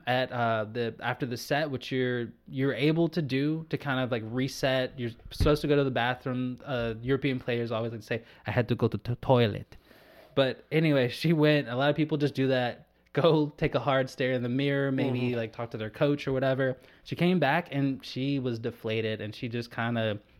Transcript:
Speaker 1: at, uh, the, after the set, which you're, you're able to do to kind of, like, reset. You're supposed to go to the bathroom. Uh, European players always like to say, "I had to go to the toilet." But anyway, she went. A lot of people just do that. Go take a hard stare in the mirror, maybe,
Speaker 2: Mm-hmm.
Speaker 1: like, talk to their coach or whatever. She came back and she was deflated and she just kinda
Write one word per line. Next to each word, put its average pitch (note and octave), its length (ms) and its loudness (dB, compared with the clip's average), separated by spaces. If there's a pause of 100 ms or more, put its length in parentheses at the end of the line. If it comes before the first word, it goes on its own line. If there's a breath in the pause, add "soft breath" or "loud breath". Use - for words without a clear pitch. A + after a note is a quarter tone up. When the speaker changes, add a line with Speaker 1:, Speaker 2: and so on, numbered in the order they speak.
Speaker 1:
at, B2+ 260 0
uh, A2+ 400 0
the, A#2 300 -4
after B2 240 -4
the A#2+ 120 -4
set, D3 340 -2
which B2+ 200 -8
you're, B2 360 -2 (200)
you're C3+ 280 -2
able D#3+ 340 2
to E3+ 120 -2
do D3 500 -2
to D3 80 -2
kind C3 200 -2
of, B2 120 -2
like, A2+ 160 -2
reset. C3 680 -2
You're A#2+ 140 -4 (200)
supposed D3+ 320 2
to D#3 40 -2
go C#3+ 80 4
to C#3+ 80 4
the C3+ 80 0
bathroom. B2 720 -2
Uh, A#2+ 360 -2
European C3+ 380 0
players A#2+ 320 -2
always A2+ 200 -2
like A2+ 100 -10
to - 60 -18
say, A#2 140 -4 (240 soft breath)
"I - 60 -2
had A#2+ 180 2
to A#2+ 60 0
go A#2 120 4
to A2 160 -2
the A#2+ 120 -4
toilet." A#2 600 2 (600 soft breath)
But C3 360 0
anyway, D3 380 4
she D#3+ 240 2
went. D3+ 340 4
A B2 80 -6
lot C#3 140 2
of D3 60 2
people D3+ 240 0
just C#3+ 160 0
do C3 140 2
that. B2 340 0 (300)
Go D3+ 440 4
take D3+ 160 0
a C#3 60 0
hard C3 320 2
stare C3 220 0
in B2 100 -2
the A#2+ 60 -2
mirror, C#3 420 0
maybe, B2 300 0
Speaker 2:
Mm-hmm. B2 160 0
Speaker 1:
like, A2+ 160 -4
talk A#2 180 -8
to A#2+ 60 -8
their A2 120 -6
coach D3 380 0
or C3+ 60 -2
whatever. C3 440 0 (260 soft breath)
She - 120 -10
came F3 240 4
back D3 320 2
and C#3 340 0
she C#3 320 -2
was B2 220 -2
deflated A2 640 -4
and G#2+ 120 -8
she B2+ 160 -8
just A#2+ 220 -6
kinda A#2 480 -2 (200 soft breath)